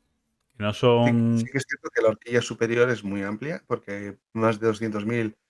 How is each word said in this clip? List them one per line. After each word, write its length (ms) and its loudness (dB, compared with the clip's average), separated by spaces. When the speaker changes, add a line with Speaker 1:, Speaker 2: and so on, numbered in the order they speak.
Speaker 1:
No 160 -4
Speaker 2:
Sí, 80 -10
Speaker 1:
son 560 4
Speaker 2:
sí 120 0
que 100 -4
es 100 -6
cierto 200 -10
que 120 -2
la 80 6
horquilla 320 0
superior 480 0
es 120 -2
muy 220 -4
amplia, 420 -8
porque 520 -8
más 260 0
de 80 0
doscientos 380 -2
mil 320 -4